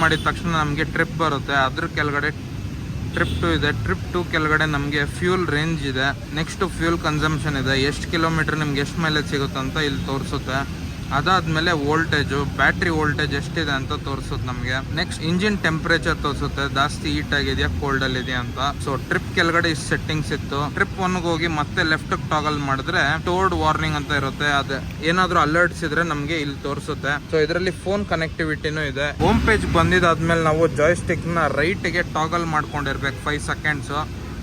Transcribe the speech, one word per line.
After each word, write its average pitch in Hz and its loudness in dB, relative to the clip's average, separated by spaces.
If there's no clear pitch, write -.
ಮಾಡಿದ 160 4
ತಕ್ಷಣ 165 0
ನಮ್ಗೆ 147 0
ಟ್ರಿಪ್ 165 0
ಬರುತ್ತೆ. 143 0
ಅದ್ರ 147 -2
ಕೆಳಗಡೆ 147 0
ಟ್ರಿಪ್ - 0
ಟೂ 170 2
ಇದೆ. 147 2
ಟ್ರಿಪ್ 180 -2
ಟೂ 180 0
ಕೆಳಗಡೆ 156 4
ನಮ್ಗೆ 143 0
ಫ್ಯೂಯಲ್ 180 2
ರೇಂಜ್ 156 0
ಇದೆ, 135 0
ನೆಕ್ಸ್ಟ್ - -2
ಫ್ಯೂಯಲ್ 170 2
ಕನ್ಸಂಪ್ಷನ್ 151 0
ಇದೆ, 131 2
ಎಷ್ಟು - -4
ಕಿಲೋಮೀಟರ್ 160 2
ನಿಮ್ಗೆ 143 0
ಎಷ್ಟು - -4
ಮೈಲೇಜ್ 151 0
ಸಿಗುತ್ತೆ 135 -2
ಅಂತ 147 0
ಇಲ್ಲಿ 131 -2
ತೋರಿಸುತ್ತೆ. 135 -2
ಅದಾದ್ಮೇಲೆ 165 2
ವೋಲ್ಟೇಜು, 147 2
ಬ್ಯಾಟರಿ 170 2
ವೋಲ್ಟೇಜ್ 151 0
ಎಷ್ಟಿದೆ 147 -2
ಅಂತ 135 -4
ತೋರಿಸುತ್ತೆ 139 -4
ನಮ್ಗೆ. 123 -2
ನೆಕ್ಸ್ಟ್ - -4
ಇಂಜಿನ್ 196 2
ಟೆಂಪರೇಚರ್ 160 2
ತೋರಿಸುತ್ತೆ, 139 -2
ಜಾಸ್ತಿ 147 0
ಹೀಟ್ 147 -2
ಆಗಿದೆಯಾ, 135 0
ಕೋಲ್ಡ್ 135 0
ಅಲ್ಲಿ 131 -2
ಇದೆಯಾ 127 -4
ಅಂತ. 120 -6
So, 143 -2
ಟ್ರಿಪ್ - -2
ಕೆಳಗಡೆ 170 4
ಇಷ್ಟು - -6
ಸೆಟ್ಟಿಂಗ್ಸ್ 156 -2
ಇತ್ತು. 143 -4
ಟ್ರಿಪ್ 190 0
ಒನ್ 180 0
ಗೆ 170 0
ಹೋಗಿ 165 0
ಮತ್ತೆ 147 -2
ಲೆಫ್ಟ್ 151 -2
ಗೆ - -6
ಟಾಗಲ್ 151 0
ಮಾಡಿದ್ರೆ 139 0
ಟೋಡ್ 180 2
ವಾರ್ನಿಂಗ್ 156 2
ಅಂತ 135 -4
ಇರುತ್ತೆ. 135 -2
ಅದು 135 -2
ಏನಾದ್ರೂ 180 4
ಅಲರ್ಟ್ಸ್ 165 2
ಇದ್ರೆ 156 2
ನಮ್ಗೆ 147 -2
ಇಲ್ಲಿ 143 -6
ತೋರಿಸುತ್ತೆ. 139 -4
So, 165 4
ಇದರಲ್ಲಿ 175 0
ಫೋನ್ 202 0
ಕನೆಕ್ಟಿವಿಟಿನೂ 156 -2
ಇದೆ. 139 -2
ಹೋಮ್ 220 6
ಪೇಜ್ 202 4
ಬಂದಿದಾದ್ಮೇಲೆ 165 4
ನಾವು 160 4
ಜಾಯ್‌ಸ್ಟಿಕ್ 165 2
ನ 165 4
ರೈಟ್ 185 0
ಗೆ 175 2
ಟಾಗಲ್ 165 0
ಮಾಡ್ಕೊಂಡಿರ್ಬೇಕು 139 -2
ಫೈವ್ 147 -2
ಸೆಕೆಂಡ್ಸ್. 147 -2